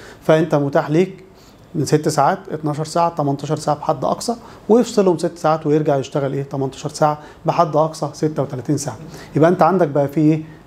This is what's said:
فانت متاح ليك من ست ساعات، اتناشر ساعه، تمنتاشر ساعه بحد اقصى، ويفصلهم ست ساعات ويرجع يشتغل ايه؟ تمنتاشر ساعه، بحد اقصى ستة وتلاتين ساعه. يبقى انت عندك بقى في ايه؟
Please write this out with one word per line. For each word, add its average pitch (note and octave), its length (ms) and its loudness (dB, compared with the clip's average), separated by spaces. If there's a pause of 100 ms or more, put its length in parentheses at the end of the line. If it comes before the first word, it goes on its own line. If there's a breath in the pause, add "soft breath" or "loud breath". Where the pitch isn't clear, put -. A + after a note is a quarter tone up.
(220 loud breath)
فانت D#3+ 340 2
متاح C#3+ 340 0
ليك F#3 340 0 (520 loud breath)
من C#3 100 -2
ست D#3 240 0
ساعات، D3+ 300 2 (120)
اتناشر D3+ 340 -6
ساعه، E3+ 300 -2
تمنتاشر C#3+ 400 -2
ساعه D3+ 220 -2
بحد C3+ 280 -2
اقصى، - 300 -2 (340 loud breath)
ويفصلهم G3+ 480 4
ست E3 200 -4
ساعات D#3 300 0
ويرجع D3+ 300 2
يشتغل C3+ 360 -2
ايه؟ C#3 100 -4
تمنتاشر C#3 460 -6
ساعه، D3+ 300 0 (260 loud breath)
بحد D3+ 300 0
اقصى D#3 380 0
ستة D#3 300 -2
وتلاتين C3 340 -4
ساعه. A2+ 200 -8 (380 loud breath)
يبقى D#3 140 6
انت F3+ 120 2
عندك E3+ 260 4
بقى C#3 200 0
في C#3+ 140 -2
ايه؟ D#3 200 2 (260 loud breath)